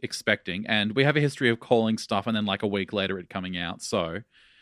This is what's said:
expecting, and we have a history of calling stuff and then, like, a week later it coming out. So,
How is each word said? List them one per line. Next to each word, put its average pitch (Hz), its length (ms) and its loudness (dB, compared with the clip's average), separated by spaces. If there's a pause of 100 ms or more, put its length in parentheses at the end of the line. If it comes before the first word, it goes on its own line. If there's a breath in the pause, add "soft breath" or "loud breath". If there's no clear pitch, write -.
expecting, 101 640 -2
and 107 240 2
we 135 100 2
have 143 140 4
a 151 40 4
history 139 300 2
of 113 80 2
calling 110 400 2
stuff 101 300 -4
and 110 80 0
then, 107 100 0
like, 98 160 -2
a 107 60 0
week 98 240 -2
later 95 260 -2
it 87 100 -14
coming 90 300 -8
out. 85 240 -8
So, 87 380 -2 (420 soft breath)